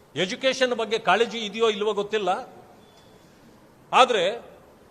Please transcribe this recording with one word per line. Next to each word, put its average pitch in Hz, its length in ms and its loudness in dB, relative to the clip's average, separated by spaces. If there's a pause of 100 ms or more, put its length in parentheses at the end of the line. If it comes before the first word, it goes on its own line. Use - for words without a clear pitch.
(160)
ಎಜುಕೇಷನ್ 247 580 -2
ಬಗ್ಗೆ 220 240 -4
ಕಾಳಜಿ 214 400 0
ಇದೆಯೋ 220 300 -2
ಇಲ್ವೋ 208 240 -2
ಗೊತ್ತಿಲ್ಲ. 202 360 -4 (1600)
ಆದ್ರೆ 214 380 4 (600)